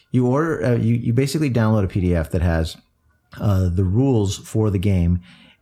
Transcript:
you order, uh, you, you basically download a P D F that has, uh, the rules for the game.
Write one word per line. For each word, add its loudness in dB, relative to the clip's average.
you 2
order, 0
uh, 2
you, 0
you -2
basically 0
download 2
a -2
P -2
D 2
F -2
that 0
has, 0
uh, 0
the 0
rules 0
for -2
the 0
game. 0